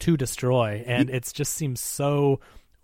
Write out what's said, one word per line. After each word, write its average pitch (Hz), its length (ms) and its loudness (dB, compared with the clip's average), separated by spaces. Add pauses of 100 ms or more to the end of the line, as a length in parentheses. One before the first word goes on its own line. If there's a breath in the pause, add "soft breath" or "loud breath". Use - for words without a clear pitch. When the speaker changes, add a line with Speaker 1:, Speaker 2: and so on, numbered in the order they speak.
Speaker 1:
to 170 160 4
destroy. 120 720 0
And 123 220 2
Speaker 2:
Ye- 127 80 -4
Speaker 1:
it 120 180 -6
just - 200 -4
seems 135 260 -4
so, 143 580 2 (460 soft breath)